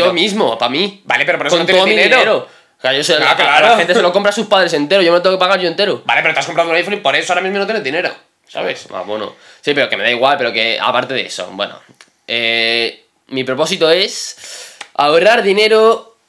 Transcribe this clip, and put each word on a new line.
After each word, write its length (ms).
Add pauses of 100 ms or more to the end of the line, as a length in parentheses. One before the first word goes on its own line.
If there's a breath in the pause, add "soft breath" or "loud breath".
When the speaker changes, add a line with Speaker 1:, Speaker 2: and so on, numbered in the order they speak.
(120)
Speaker 1:
dinero. 20
Speaker 2:
mismo, 440
pa' 120
mí. 360
Speaker 1:
Vale, 200
pero 140
por 80
eso 80
Speaker 2:
Con 60
Speaker 1:
no 40
tienes 160
Speaker 2:
todo 60
mi 80
Speaker 1:
dinero. 220
Speaker 2:
dinero. 200 (400 soft breath)
O 40
sea, 120
yo 100
sé, 120
Speaker 1:
Ah, 40
Speaker 2:
la, 160
Speaker 1:
claro. 340
Speaker 2:
la 80
gente 160
se 80
lo 100
compra 200
a 20
sus 140
padres 260
entero, 300
yo 80
me 60
lo 40
tengo 140
que 40
pagar 200
yo 80
entero. 380
Speaker 1:
Vale, 180
pero 100
te 60
has 80
comprado 240
un 40
iPhone 200
y 20
por 180
eso 180
ahora 100
mismo 160
no 60
tienes 180
dinero, 280 (360)
¿sabes? 460
Speaker 2:
Ah, 140
bueno. 260 (280 loud breath)
Sí, 120
pero 160
que 80
me 60
da 80
igual, 260
pero 160
que 260
aparte 360
de 100
eso, 280
bueno. 260 (480)
Eh, 800 (220)
mi 160
propósito 460
es 880 (180)
ahorrar 480
dinero, 720 (120)